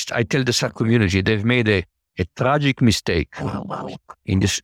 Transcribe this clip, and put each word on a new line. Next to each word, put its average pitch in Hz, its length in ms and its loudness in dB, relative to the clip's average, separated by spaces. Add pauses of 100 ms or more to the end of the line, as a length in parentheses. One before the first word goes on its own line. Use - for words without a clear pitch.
(140)
I 120 100 0
tell 135 200 -2
the 123 100 0
sac - 220 -2
community 110 460 2
they've 107 240 0
made 120 240 2
a, 95 140 2 (340)
a 92 80 0 (100)
tragic 139 460 0
mistake 101 540 0 (920)
in 95 140 0
this, 101 240 0